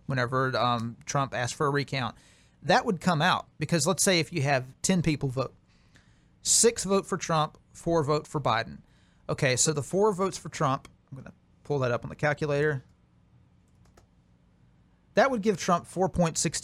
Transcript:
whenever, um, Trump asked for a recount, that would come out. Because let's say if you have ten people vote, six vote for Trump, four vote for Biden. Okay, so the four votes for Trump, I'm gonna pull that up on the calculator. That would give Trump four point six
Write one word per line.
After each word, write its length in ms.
whenever, 500
um, 480
Trump 300
asked 220
for 100
a 40
recount, 440
that 240
would 160
come 180
out. 260
Because 280
let's 160
say 160
if 140
you 80
have 240
ten 220
people 260
vote, 240
six 440
vote 200
for 140
Trump, 400
four 280
vote 240
for 140
Biden. 380
Okay, 280
so 180
the 80
four 320
votes 240
for 100
Trump, 400
I'm 60
gonna 160
pull 160
that 100
up 120
on 60
the 80
calculator. 680
That 160
would 100
give 160
Trump 300
four 240
point 260
six 260